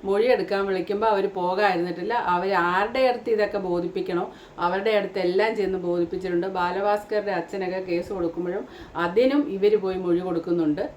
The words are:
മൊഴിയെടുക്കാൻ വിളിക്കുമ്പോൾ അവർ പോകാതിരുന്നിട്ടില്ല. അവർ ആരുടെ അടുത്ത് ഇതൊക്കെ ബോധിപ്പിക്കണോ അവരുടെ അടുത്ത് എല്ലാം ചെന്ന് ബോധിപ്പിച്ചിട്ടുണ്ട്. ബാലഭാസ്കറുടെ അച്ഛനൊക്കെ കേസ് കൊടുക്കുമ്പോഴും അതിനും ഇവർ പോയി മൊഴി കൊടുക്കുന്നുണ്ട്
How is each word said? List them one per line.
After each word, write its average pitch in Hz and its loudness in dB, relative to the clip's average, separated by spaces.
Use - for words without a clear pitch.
മൊഴിയെടുക്കാൻ 202 2
വിളിക്കുമ്പോൾ 196 0
അവർ 196 2
പോകാതിരുന്നിട്ടില്ല. 180 0
അവർ 185 0
ആരുടെ 226 0
അടുത്ത് 240 -4
ഇതൊക്കെ 208 0
ബോധിപ്പിക്കണോ 175 -2
അവരുടെ 202 0
അടുത്ത് 190 -4
എല്ലാം 208 2
ചെന്ന് 190 0
ബോധിപ്പിച്ചിട്ടുണ്ട്. 175 -2
ബാലഭാസ്കറുടെ 202 0
അച്ഛനൊക്കെ 185 -4
കേസ് 175 -2
കൊടുക്കുമ്പോഴും 175 -4
അതിനും 262 4
ഇവർ 208 6
പോയി 185 -2
മൊഴി 175 2
കൊടുക്കുന്നുണ്ട് 165 0